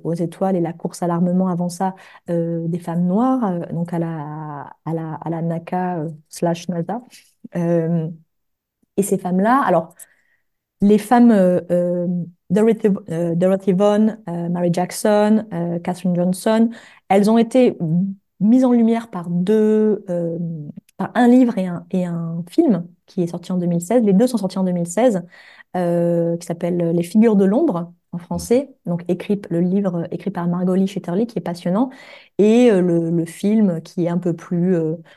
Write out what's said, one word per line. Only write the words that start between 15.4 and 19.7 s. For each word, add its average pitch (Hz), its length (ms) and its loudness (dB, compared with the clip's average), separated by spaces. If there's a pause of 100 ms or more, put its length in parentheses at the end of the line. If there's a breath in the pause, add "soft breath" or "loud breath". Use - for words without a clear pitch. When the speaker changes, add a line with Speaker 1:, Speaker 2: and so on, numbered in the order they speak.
Speaker 1:
euh, 170 260 -4
Katherine 180 360 -4
Johnson, 220 540 0 (400 loud breath)
elles 196 200 4
ont 226 80 4
été 233 400 2 (640)
mises 247 260 4
en 247 80 4
lumière 226 360 2
par 175 200 -10
deux, 214 800 2